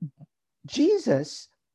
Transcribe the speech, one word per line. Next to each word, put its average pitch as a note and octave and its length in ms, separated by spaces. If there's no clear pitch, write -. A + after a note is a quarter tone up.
Jesus, C#4 800